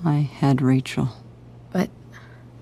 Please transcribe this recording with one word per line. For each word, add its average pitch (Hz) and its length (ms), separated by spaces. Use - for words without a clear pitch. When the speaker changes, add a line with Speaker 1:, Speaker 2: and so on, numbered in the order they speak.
Speaker 1:
I 151 120
had 139 440
Rachel. 131 500
Speaker 2:
But - 180